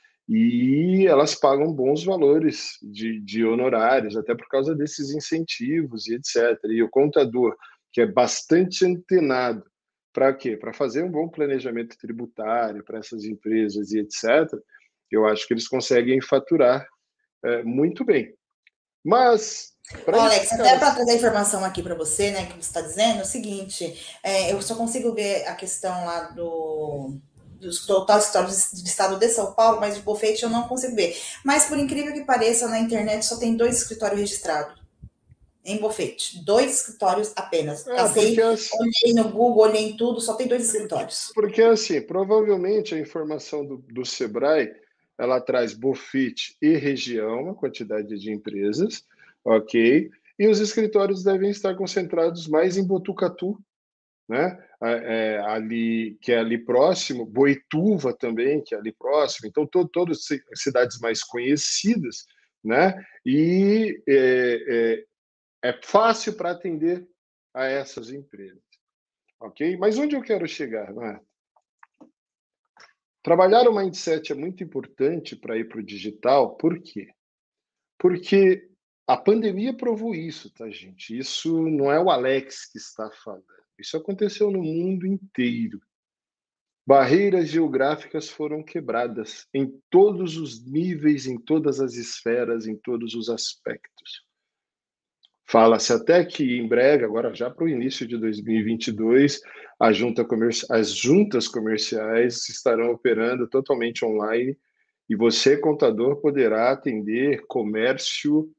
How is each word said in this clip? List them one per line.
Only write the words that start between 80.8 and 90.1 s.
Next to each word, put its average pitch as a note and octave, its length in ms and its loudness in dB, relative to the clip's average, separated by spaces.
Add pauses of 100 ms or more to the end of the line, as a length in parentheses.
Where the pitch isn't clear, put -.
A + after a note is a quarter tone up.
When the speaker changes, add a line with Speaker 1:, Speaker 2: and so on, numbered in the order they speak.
Speaker 1:
Isso D#3+ 500 -4
não C#3+ 240 0
é D3+ 80 4
o F#3 100 2
Alex C3 640 -2
que - 60 -18
está A2 340 -14 (140)
falando. F#2+ 180 -16 (340)
Isso B2+ 200 -8
aconteceu G3+ 520 -2
no F#3+ 140 -2
mundo F3 420 -4
inteiro. A#2+ 760 -4 (1040)
Barreiras D#3 640 4
geográficas D3 800 -2
foram D3+ 340 -8
quebradas A#2+ 920 -6
em C#3 240 -4 (120)
todos F3+ 480 4